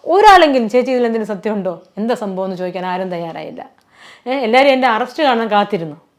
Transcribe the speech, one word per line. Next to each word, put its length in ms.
ഒരാളെങ്കിലും 640
"ചേച്ചി 220
ഇതിലെന്തെങ്കിലും 360
സത്യമുണ്ടോ, 560
എന്താ 160
സംഭവം?" 300
എന്ന് 120
ചോദിക്കാൻ 300
ആരും 240
തയ്യാറായില്ല. 560
ഏ, 40
എല്ലാവരും 400
എൻ്റെ 180
അറസ്റ്റ് 340
കാണാൻ 280
കാത്തിരുന്നു 460